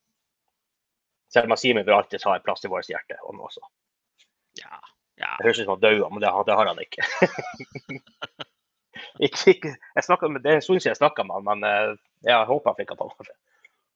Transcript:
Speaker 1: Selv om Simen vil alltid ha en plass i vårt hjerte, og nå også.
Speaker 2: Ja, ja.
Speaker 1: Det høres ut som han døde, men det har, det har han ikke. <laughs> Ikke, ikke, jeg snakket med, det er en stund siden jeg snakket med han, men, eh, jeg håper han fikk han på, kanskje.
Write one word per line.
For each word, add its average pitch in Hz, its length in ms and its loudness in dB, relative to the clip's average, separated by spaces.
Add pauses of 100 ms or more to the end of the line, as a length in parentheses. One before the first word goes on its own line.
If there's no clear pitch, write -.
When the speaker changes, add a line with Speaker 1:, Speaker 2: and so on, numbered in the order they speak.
(1300)
Speaker 1:
Selv 117 160 4
om 110 80 2
Simen 113 280 2
vil 101 120 6
alltid 101 280 -2
ha 95 120 2
en - 80 -10
plass - 200 -6
i 98 40 -6
vårt 90 200 -6
hjerte, - 360 -10
og - 100 -16
nå - 140 -16
også. - 120 -20 (1000)
Speaker 2:
Ja, - 180 -20 (400)
ja. - 180 -8
Speaker 1:
Det 98 80 -2
høres 113 140 2
ut 107 80 -6
som 95 80 -2
han 95 80 -10
døde, 107 260 4
men 101 140 -10
det 98 100 2
har, 98 120 0
det 107 120 2
har 104 140 2
han 85 100 -8
ikke. - 240 -10
<laughs> - 1400 -6 (760)
Ikke, - 320 4
ikke, 170 180 2 (260)
jeg 139 80 0
snakket 175 280 0
med, 135 120 -8
det 143 80 4
er 160 40 6
en 143 80 2
stund 185 160 0
siden 117 120 -2
jeg 110 80 -6
snakket 117 280 0
med 90 80 -8
han, 98 80 -8
men, 104 240 -2
eh, 104 280 0 (280)
jeg 117 240 4
håper 135 240 0
han - 60 -6
fikk 101 160 -8
han 101 60 -14
på, - 80 -8 (100)
kanskje. - 180 -20 (600)